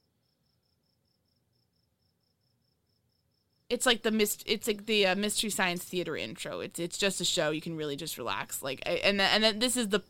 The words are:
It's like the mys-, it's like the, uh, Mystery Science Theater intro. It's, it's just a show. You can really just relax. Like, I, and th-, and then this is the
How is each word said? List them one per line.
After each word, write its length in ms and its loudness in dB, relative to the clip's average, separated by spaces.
It's 160 0
like 160 4
the 80 2
mys-, 340 2
it's 220 -2
like 180 -2
the, 220 4
uh, 80 4
Mystery 340 0
Science 340 0
Theater 320 -4
intro. 460 -6
It's, 180 -8
it's 200 -4
just 240 0
a 20 0
show. 280 2
You 100 -4
can 120 -6
really 220 -4
just 220 -8
relax. 440 -4
Like, 220 -6
I, 120 0
and 220 2
th-, 140 4
and 100 4
then 180 4
this 180 2
is 100 0
the 220 0